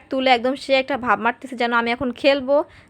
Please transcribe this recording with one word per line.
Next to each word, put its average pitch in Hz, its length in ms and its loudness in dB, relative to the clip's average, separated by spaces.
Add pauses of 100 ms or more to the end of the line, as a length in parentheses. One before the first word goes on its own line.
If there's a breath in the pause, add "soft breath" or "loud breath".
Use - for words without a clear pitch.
তুলে 262 220 0
একদম 247 240 2
সে 269 180 -4
একটা 262 240 0
ভাব 220 220 0
মারতেছি 240 360 -4
যেন 240 180 -2
আমি 233 180 0
এখন 247 200 -4
খেলবো। 277 440 2 (340 soft breath)